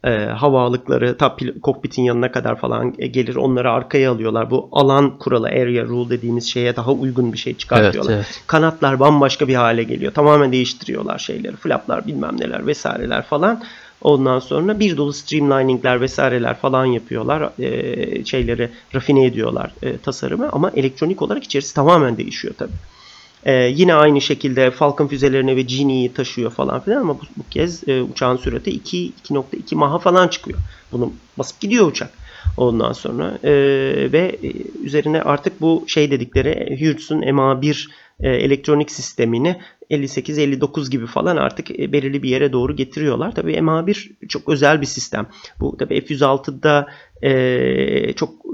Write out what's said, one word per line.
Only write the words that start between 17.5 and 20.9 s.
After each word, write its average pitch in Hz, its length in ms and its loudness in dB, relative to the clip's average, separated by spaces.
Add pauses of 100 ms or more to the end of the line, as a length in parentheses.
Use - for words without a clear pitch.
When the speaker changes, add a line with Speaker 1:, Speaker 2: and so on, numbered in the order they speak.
Speaker 1:
E, 127 680 -4
şeyleri 120 440 -2 (260)
rafine 135 300 4
ediyorlar, 113 460 -2 (100)
e, 123 160 -6
tasarımı. 135 540 -4
Ama 165 240 0
elektronik 143 460 0